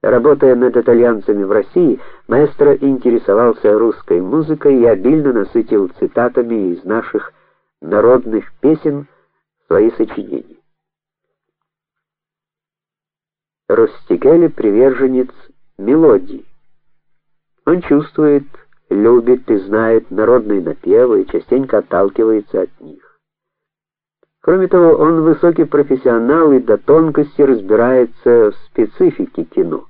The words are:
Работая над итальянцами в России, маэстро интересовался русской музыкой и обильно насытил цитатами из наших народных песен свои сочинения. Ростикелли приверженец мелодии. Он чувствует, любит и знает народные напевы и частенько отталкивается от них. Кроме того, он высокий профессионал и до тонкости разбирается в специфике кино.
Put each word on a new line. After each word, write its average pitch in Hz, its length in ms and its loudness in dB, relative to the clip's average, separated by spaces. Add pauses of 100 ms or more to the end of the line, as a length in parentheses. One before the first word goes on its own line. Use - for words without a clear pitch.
Работая 127 520 2
над 123 220 0
итальянцами 113 680 0
в 95 60 -6
России, 110 480 0 (300)
маэстро 143 480 2
интересовался 117 1000 0
русской 107 420 -2
музыкой 143 600 0
и 117 40 2
обильно 123 480 2
насытил 107 560 -2 (100)
цитатами 117 760 -4
из 82 100 -16
наших 107 480 -6 (480)
народных 110 800 -2
песен 143 460 -4 (600)
свои 104 260 0
сочинения. 98 640 -10 (3000)
Ростикелли 120 840 0
приверженец 127 840 0 (480)
мелодии. 120 680 0 (1200)
Он 175 160 0
чувствует, 147 640 0 (460)
любит 120 600 2
и 110 60 2
знает 110 540 -2
народные 107 500 0
напевы 107 640 0
и 95 60 -4
частенько 123 500 -4
отталкивается 101 840 -2
от - 220 -8
них. - 360 -20 (1200)
Кроме 185 260 0
того, 170 280 4
он 160 260 0
высокий 165 420 2
профессионал 139 880 0
и 131 60 4
до 113 180 0
тонкости 151 640 0
разбирается 120 1080 2
в - 40 -14 (120)
специфике - 800 -4
кино. - 440 -6